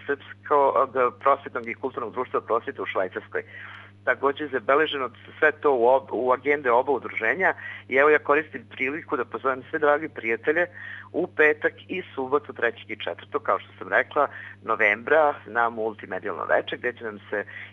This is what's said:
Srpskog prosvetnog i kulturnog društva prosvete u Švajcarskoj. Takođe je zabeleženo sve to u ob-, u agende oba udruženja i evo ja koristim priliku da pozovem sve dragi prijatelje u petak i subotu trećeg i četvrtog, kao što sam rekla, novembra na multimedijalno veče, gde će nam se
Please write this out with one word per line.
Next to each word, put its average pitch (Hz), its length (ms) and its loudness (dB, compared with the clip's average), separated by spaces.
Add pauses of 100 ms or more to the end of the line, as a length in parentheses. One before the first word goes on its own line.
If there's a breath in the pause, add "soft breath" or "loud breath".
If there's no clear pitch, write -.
Srpskog 135 880 0 (240)
prosvetnog 127 480 0
i 110 60 -8
kulturnog 117 380 -8
društva 123 280 -4
prosvete 110 420 -4
u 92 40 -6
Švajcarskoj. 95 560 -4 (640 loud breath)
Takođe 135 380 0
je 143 40 -6
zabeleženo 135 600 0 (280)
sve 151 140 4
to 147 220 2
u 117 120 2
ob-, 131 260 2
u 123 200 0
agende 139 380 0
oba 131 220 4
udruženja 123 640 0 (340 loud breath)
i 127 80 -2
evo 143 140 6
ja 147 80 6
koristim 147 520 -2
priliku 143 460 -6
da 120 80 -2
pozovem 127 460 -4
sve 160 80 -4
dragi 147 300 2
prijatelje 120 580 -2 (460 loud breath)
u 175 140 -4
petak 151 460 2 (160)
i 185 140 -6 (120)
subotu 135 380 -2
trećeg 117 380 -4
i 104 140 -10
četvrtog, - 380 -8
kao 101 160 0
što - 200 -20
sam 92 100 -12
rekla, 127 400 0 (340 loud breath)
novembra 117 720 2 (120)
na 117 240 0
multimedijalno 101 760 -6
veče, - 320 0
gde 120 160 -6
će 117 120 -16
nam 104 140 -10 (120)
se 101 140 -4 (280 loud breath)